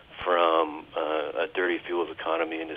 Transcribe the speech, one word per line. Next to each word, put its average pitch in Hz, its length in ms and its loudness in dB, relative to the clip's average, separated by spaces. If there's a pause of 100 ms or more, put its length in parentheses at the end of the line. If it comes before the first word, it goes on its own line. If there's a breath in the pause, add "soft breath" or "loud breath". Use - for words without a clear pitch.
(240 loud breath)
from, 82 640 4 (100)
uh, 76 480 -2
a - 80 -4
dirty 87 260 0
fuels 85 320 -2
economy 80 500 -2
into 80 160 -8